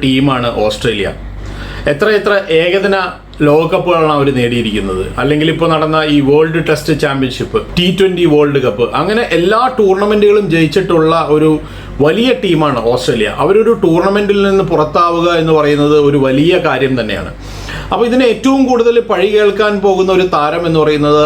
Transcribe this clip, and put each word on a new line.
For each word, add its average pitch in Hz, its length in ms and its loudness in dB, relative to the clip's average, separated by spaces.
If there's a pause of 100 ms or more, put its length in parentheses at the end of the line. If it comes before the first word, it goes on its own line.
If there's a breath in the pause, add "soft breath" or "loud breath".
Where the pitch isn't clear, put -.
ടീമാണ് 131 480 0 (160)
ഓസ്ട്രേലിയ. 104 420 -2 (840 loud breath)
എത്ര 208 140 0 (120)
എത്ര 208 140 0 (280)
ഏകദിന 190 340 0 (520)
ലോകകപ്പുകളാണ് 160 680 2
അവർ 143 120 2 (100)
നേടിയിരിക്കുന്നത്, 107 680 -2 (180)
അല്ലെങ്കിൽ 151 300 0
ഇപ്പോൾ 165 220 -2
നടന്ന 156 260 0 (160)
ഈ - 20 4 (120)
വേൾഡ് 160 400 2
ടെസ്റ്റ് 156 240 -2 (100)
ചാമ്പ്യൻഷിപ്പ്, 131 560 -4 (180)
ടി 175 80 0 (140)
ട്വന്റി 180 340 2
വേൾഡ് 147 320 2
കപ്പ്, 117 200 0 (160)
അങ്ങനെ 214 220 -2 (140)
എല്ലാ 202 240 2 (160)
ടൂർണമെന്റുകളും 208 760 2
ജയിച്ചിട്ടുള്ള 165 680 0 (140)
ഒരു 156 160 2 (540 loud breath)
വലിയ 208 240 2 (140)
ടീമാണ് 151 360 0 (120)
ഓസ്ട്രേലിയ. 117 380 0 (140)
അവരൊരു 208 280 2 (120)
ടൂർണമെന്റിൽ 196 640 0
നിന്ന് 196 240 2
പുറത്താവുക 170 580 0 (120)
എന്ന് 160 160 0
പറയുന്നത് 147 380 2 (120)
ഒരു 143 180 2
വലിയ 143 280 2 (140)
കാര്യം 135 320 0
തന്നെയാണ്. 98 320 -6 (600 loud breath)
അപ്പോൾ 196 180 0
ഇതിന് 254 240 2
ഏറ്റവും 269 360 0
കൂടുതൽ 233 260 2 (160)
പഴി 185 240 0
കേൾക്കാൻ 208 400 2 (100)
പോകുന്ന 190 320 2
ഒരു 185 80 2 (100)
താരം 156 340 -2
എന്ന് 160 140 2
പറയുന്നത് 151 420 2